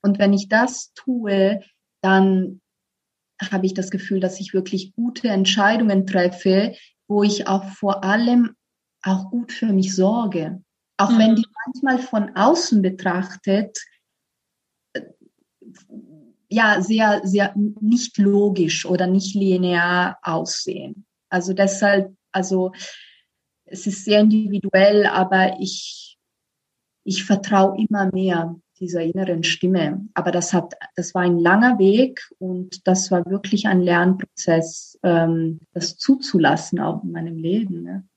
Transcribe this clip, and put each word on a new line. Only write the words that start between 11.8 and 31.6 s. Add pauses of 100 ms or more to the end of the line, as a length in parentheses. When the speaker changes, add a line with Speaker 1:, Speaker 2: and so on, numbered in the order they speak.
Speaker 1:
von
außen
betrachtet, (1120)
äh, (1500)
ja,
sehr,
sehr
nicht
logisch
oder
nicht
linear
aussehen. (220)
Also
deshalb, (160)
also (920)
es
ist
sehr
individuell,
aber
ich, (880)
ich
vertraue
immer
mehr (280)
dieser
inneren
Stimme.
Aber
das
hat, (220)
das
war
ein
langer